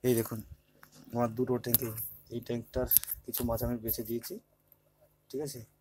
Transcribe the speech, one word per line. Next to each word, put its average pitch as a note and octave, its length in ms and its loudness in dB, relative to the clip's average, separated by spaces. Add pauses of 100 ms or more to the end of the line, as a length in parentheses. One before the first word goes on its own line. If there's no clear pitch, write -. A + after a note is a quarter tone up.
এই B2+ 160 6
দেখুন A2+ 200 -2 (720)
আমার A#2+ 240 2
দুটো B2+ 160 2 (100)
ট্যাঙ্কে, A#2 260 6 (440)
এই A#2+ 140 -2
ট্যাঙ্কটার A#2+ 400 -2 (340)
কিছু - 220 -4
মাছ A#2 200 0
আমি A#2+ 200 0
বেছে A2+ 200 -4
দিয়েছি, A#2 300 -4 (960)
ঠিক C3+ 120 -4
আছে? C#3+ 180 -6 (220)